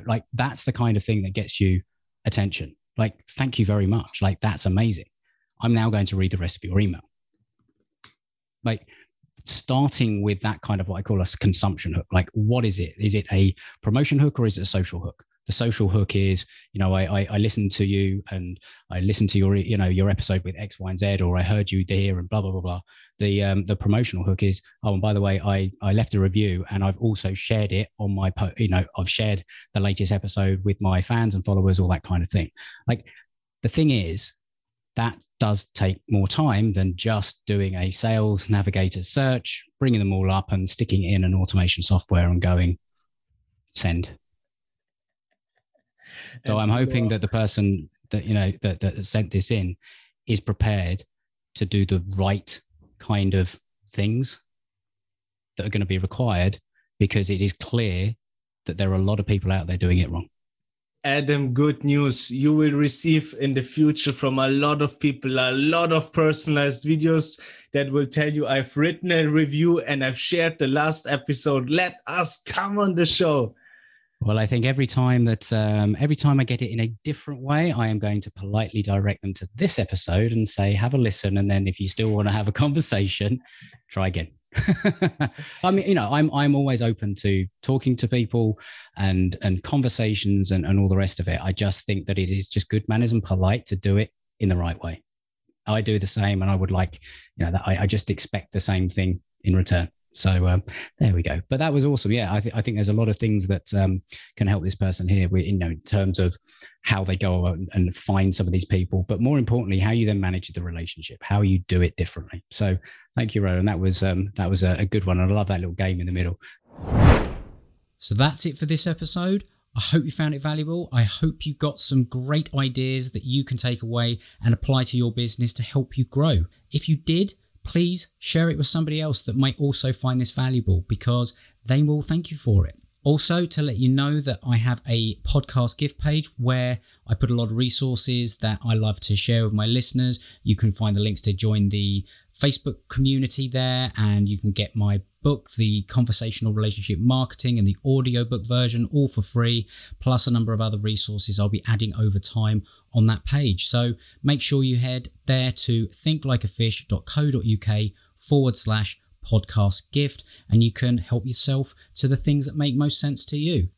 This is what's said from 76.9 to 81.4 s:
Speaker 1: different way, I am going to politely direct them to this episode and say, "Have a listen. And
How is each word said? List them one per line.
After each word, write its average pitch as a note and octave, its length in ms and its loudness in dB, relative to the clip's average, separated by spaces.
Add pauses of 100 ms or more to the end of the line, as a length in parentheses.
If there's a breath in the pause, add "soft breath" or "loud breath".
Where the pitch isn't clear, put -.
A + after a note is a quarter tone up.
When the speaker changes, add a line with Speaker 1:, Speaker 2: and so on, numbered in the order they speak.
Speaker 1:
different C#3+ 380 -8
way, D3+ 320 0
I A2+ 140 0
am A2 120 0
going G#2 220 -2
to G#2 100 -12
politely G#2 500 -4
direct G2 400 0
them G2 120 -6
to F#2 220 -12
this E3 240 0
episode G2+ 520 0
and A2 160 0
say, G2 240 0
"Have A2 220 0
a C#3 40 2
listen. G2+ 400 0
And G2+ 140 2